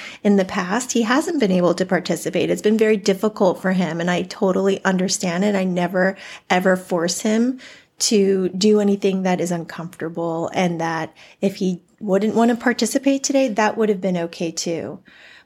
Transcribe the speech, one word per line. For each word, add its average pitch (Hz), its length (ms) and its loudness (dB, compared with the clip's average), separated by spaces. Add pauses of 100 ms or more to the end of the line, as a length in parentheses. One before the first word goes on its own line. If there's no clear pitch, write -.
(220)
In 202 140 4
the 190 80 4
past, 190 480 -4
he 233 100 2
hasn't 285 380 0
been 208 100 2
able 175 240 4
to 185 100 -2
participate. 175 680 -2
It's 175 120 -2
been 214 160 2
very 220 180 4
difficult 190 640 0
for 185 120 0
him, 170 280 0
and 175 100 0
I 180 120 0
totally 190 600 0
understand 185 600 0
it. 208 100 2
I 190 100 0
never, 185 520 0 (320)
ever 185 280 2
force 180 440 -4
him 233 380 0 (400)
to 190 520 2
do 208 300 4
anything 196 440 2
that 180 160 0
is 170 100 -2
uncomfortable, 170 1040 -6
and 175 260 0
that 160 340 -4 (260)
if 196 160 0
he 185 260 -2 (160)
wouldn't 202 360 0
want 233 160 4
to 233 60 0
participate 269 680 0
today, 269 240 2
that 214 280 0
would 220 120 2
have 196 120 0
been 185 160 0
okay 170 360 -4
too. 156 480 -6 (460)